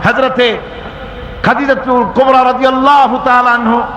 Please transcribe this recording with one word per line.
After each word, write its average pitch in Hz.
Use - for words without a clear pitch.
হযরতে 240
খাদিজাতুল 254
কুবরা 262
রাদিয়াল্লাহু 262
তাআলা 247
আনহু 233